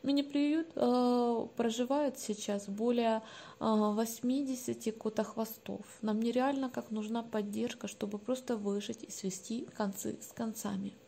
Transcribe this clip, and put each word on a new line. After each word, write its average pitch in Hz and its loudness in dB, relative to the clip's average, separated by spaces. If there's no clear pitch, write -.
Мини-приют, 285 2
э, 240 4
проживает 247 2
сейчас 202 -2
более, 226 2
э, 220 -2
восьмидесяти 226 2
котохвостов. 214 -4
Нам 214 0
нереально 254 2
как - -6
нужна 220 -2
поддержка, 214 -4
чтобы 208 -4
просто 247 -2
выжить 202 -2
и - -14
свести 220 -6
концы 214 -2
с - -18
концами. 208 -4